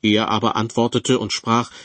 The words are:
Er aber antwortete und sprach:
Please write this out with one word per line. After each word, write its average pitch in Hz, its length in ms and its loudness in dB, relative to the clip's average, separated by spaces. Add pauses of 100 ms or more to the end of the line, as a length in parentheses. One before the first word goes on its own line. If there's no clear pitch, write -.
Er 107 240 2
aber 110 280 -2
antwortete 117 640 0
und 107 160 -4
sprach: 117 380 -2 (140)